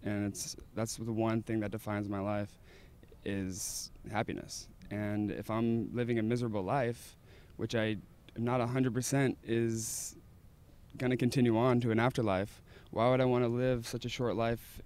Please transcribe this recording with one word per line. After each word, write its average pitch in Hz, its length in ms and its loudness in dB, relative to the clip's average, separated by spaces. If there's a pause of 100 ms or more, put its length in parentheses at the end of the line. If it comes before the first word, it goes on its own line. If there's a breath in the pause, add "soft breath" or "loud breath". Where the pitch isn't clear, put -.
and 104 220 -2
it's, - 280 -6 (200)
that's 113 220 -4
the 113 140 -6
one 113 300 2
thing 110 200 -2
that 104 100 -2
defines 104 400 -4
my 101 100 -2
life 104 300 -2 (720 loud breath)
is 95 680 -6 (220)
happiness. - 560 -6 (220)
And 104 400 -2
if - 180 -6
I'm 113 460 0
living 117 240 0
a 110 40 2
miserable 113 400 0
life, 120 540 -2 (400 soft breath)
which 113 180 -4
I 110 220 2 (400)
am 113 80 -2
not 123 160 2
a 113 60 2
hundred 127 260 2
percent 131 520 2
is 113 720 -2 (840)
gonna 127 180 2
continue 120 400 4
on 123 240 6
to 120 100 2
an 110 80 4
afterlife, 110 640 2 (280 loud breath)
why 113 200 4
would 127 120 6
I - 20 4
wanna 123 240 4
live 123 380 2
such - 180 -6
a 123 60 -4
short 113 260 0
life 117 500 -2